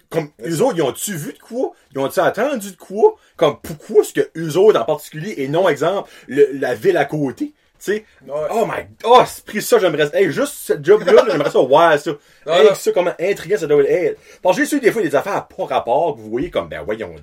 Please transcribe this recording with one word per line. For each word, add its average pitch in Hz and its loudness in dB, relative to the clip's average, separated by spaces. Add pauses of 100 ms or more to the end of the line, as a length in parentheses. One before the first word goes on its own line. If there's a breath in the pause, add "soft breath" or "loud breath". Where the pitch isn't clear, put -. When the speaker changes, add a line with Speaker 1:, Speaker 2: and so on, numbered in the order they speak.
Speaker 1:
comme, 156 -6 (100)
Speaker 2:
Ouais. 117 -10
Speaker 1:
eux 165 -2
autres, 233 0
ils 160 0
ont-tu 143 -4
vu 170 -10
de - -20
quoi ? 254 -6 (200 soft breath)
Ils 135 -8
ont-tu 135 -4
entendu 202 -2
de 175 -20
quoi ? 294 -2 (180 soft breath)
Comme, - 0
pourquoi 214 -2
est-ce - -2
que - -2
eux 160 -6
autres 196 6
en - -4
particulier, 156 -6
et 135 -6
non, 170 0
exemple, 160 -2 (180 loud breath)
le, 139 4
la 131 -4
ville 160 0
à 139 2
côté ? 151 -6 (260)
Tu 190 -4
sais, 214 -6 (220 soft breath)
Speaker 2:
Ouais. 135 -14 (160)
Speaker 1:
oh 208 0
my, - -6 (180)
oh, 233 8
c'est - -16
pris 208 -8
ça, 226 2
j'aimerais, 156 0
hey, 175 2
juste 233 -4
ce - -4
job-là, 208 4
là, 240 8
j'aimerais 147 0
ça, 220 2
ouais, 151 4
ça. 165 -6
Speaker 2:
Ouais, 143 -6 (440 soft breath)
Speaker 1:
Hey, 214 10
Speaker 2:
ouais. 190 4
Speaker 1:
ça, - -4
comment 180 0
intriguant 185 -2
ça 160 -6
doit 147 4
être. 147 0 (220 soft breath)
Parce 180 2
que 285 2
j'ai 294 -4
su 285 0
des 208 2
fois 214 -2
des 143 -4
affaires 180 0
à - -6
pas - -10
rapport 143 -2
que 113 -18
vous 107 -14
voyez 110 -4
comme, 87 -6
ben, 78 -10
voyons 98 -8